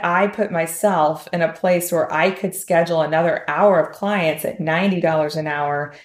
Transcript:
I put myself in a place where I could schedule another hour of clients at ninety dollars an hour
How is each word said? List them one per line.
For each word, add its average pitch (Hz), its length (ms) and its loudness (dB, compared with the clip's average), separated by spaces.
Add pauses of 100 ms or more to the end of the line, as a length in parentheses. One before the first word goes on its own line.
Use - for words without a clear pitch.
I 180 240 2
put 202 240 -4
myself 165 840 0
in 175 80 -2
a 160 120 0
place 175 400 0
where 160 200 0
I 165 200 2
could 190 200 -4
schedule 170 500 0
another 156 460 0
hour 180 300 4
of - 160 0
clients 196 500 -2
at - 140 -4
ninety 175 420 0
dollars 156 360 0
an 156 100 -4
hour 147 480 -4 (100)